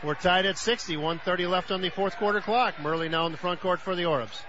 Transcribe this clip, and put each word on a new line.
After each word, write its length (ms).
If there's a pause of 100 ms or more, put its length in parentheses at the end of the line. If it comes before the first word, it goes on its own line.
We're 120
tied 320
at 100
sixty, 400
one 220
thirty 260
left 260
on 100
the 100
fourth 260
quarter 240
clock. 400
Murley 280
now 180
in 40
the 60
front 240
court 180
for 160
the 100
Orbs. 420